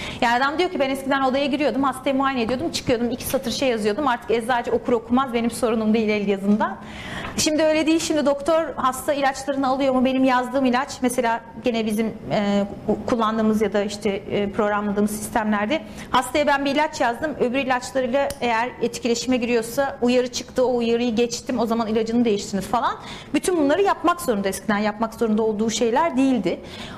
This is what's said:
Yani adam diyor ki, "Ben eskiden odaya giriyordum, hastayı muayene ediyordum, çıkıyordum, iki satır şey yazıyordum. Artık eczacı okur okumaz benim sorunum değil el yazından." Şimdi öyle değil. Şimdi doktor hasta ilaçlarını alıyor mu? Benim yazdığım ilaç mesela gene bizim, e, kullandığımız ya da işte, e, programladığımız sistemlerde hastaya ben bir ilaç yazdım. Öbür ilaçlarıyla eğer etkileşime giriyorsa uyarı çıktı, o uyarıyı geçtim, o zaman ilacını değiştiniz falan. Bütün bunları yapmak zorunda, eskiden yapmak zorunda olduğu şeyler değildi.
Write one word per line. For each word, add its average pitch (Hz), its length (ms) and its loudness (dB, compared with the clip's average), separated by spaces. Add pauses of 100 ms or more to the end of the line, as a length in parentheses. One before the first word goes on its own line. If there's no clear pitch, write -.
(200)
Yani 247 240 2
adam 294 140 0
diyor 359 120 2
ki, 285 100 -4
"Ben 269 100 2
eskiden 269 320 0
odaya 269 240 2
giriyordum, 262 360 0
hastayı 269 340 0
muayene 269 260 0
ediyordum, 254 280 -2
çıkıyordum, 233 400 0
iki 247 140 -6
satır 254 260 -2
şey 262 180 0
yazıyordum. 226 400 0
Artık 240 220 -2
eczacı 240 420 0
okur 240 200 0
okumaz 240 400 0
benim 233 180 0
sorunum 220 440 0
değil 220 140 2
el 208 200 0
yazından." 208 480 2 (600)
Şimdi 311 260 2
öyle 311 240 4
değil. 320 140 4
Şimdi 302 260 0
doktor 294 380 2 (120)
hasta 254 360 -2
ilaçlarını 277 560 0
alıyor 262 260 2
mu? 254 100 4
Benim 262 200 4
yazdığım 254 400 2
ilaç 254 380 0
mesela 240 380 0 (240)
gene 226 220 0
bizim, 220 200 0 (240)
e, 202 340 2 (420)
kullandığımız 220 560 2
ya 202 100 0
da 202 100 2
işte, 208 280 -4
e, 196 400 -2
programladığımız 208 600 0
sistemlerde 214 720 -2 (280)
hastaya 262 360 2
ben 277 180 2
bir 285 100 0
ilaç 311 260 0
yazdım. 254 300 0 (100)
Öbür 247 180 0
ilaçlarıyla 254 680 0 (120)
eğer 240 280 0 (140)
etkileşime 233 540 0
giriyorsa 240 680 0
uyarı 247 260 2
çıktı, - 380 -2
o 254 100 2
uyarıyı 233 380 2
geçtim, 240 440 -2
o 233 80 0
zaman 226 220 -2
ilacını 226 360 2
değiştiniz 202 400 0
falan. 277 300 0 (400)
Bütün 349 220 2
bunları 302 260 4
yapmak 349 380 2
zorunda, 202 280 0
eskiden 202 300 -2
yapmak 214 360 -2
zorunda 220 280 2
olduğu 220 280 0
şeyler 247 460 2
değildi. 254 440 2 (380)